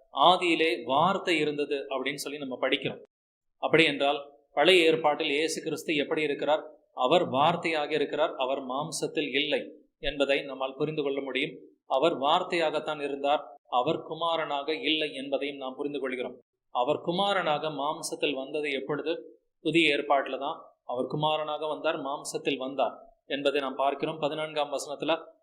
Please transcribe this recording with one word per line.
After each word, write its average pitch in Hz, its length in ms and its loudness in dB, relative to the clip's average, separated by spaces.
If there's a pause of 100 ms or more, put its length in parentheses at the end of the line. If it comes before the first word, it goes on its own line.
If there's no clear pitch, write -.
(120)
"ஆதியிலே 165 720 4
வார்த்தை 175 540 2
இருந்தது" 147 500 -2
அப்படின்னு 135 260 -4
சொல்லி 143 240 -8
நம்ம 131 220 -8
படிக்கிறோம். 139 420 -2 (560)
அப்படி 165 260 6
என்றால், 143 460 0 (220)
பழைய 170 320 6
ஏற்பாட்டில் 156 460 2
இயேசு 156 320 0
கிறிஸ்து 151 320 -2
எப்படி 147 280 0
இருக்கிறார்? 147 420 0 (300)
அவர் 135 360 4
வார்த்தையாக 156 600 2
இருக்கிறார், 151 460 0
அவர் 131 220 0
மாம்சத்தில் 147 720 -4
இல்லை 139 420 0 (260)
என்பதை 143 440 0
நம்மால் 131 340 -6
புரிந்து 151 260 -2
கொள்ள 139 180 -2
முடியும். 139 380 -4 (300)
அவர் 143 300 2
வார்த்தையாகத்தான் 151 840 0
இருந்தார், 139 560 -2 (100)
அவர் 143 340 0
குமாரனாக 156 720 -2
இல்லை 151 400 -2
என்பதையும் 139 420 -4
நாம் 131 180 -8
புரிந்து 143 260 -6
கொள்கிறோம். 123 400 -6 (300)
அவர் 139 300 0
குமாரனாக 175 680 0
மாம்சத்தில் 156 640 -4
வந்தது 147 380 -4
எப்பொழுது? 147 680 -6 (200)
புதிய 160 300 4
ஏற்பாட்டில் 135 480 2
தான் 151 240 -6 (220)
அவர் 127 220 -2
குமாரனாக 151 600 -2
வந்தார், 151 340 -2
மாம்சத்தில் 147 560 -4
வந்தார் 131 420 -2 (280)
என்பதை 143 340 0
நாம் 131 140 -4
பார்க்கிறோம். 139 440 0
பதினான்காம் 151 540 -2
வசனத்துல 147 520 -2 (180)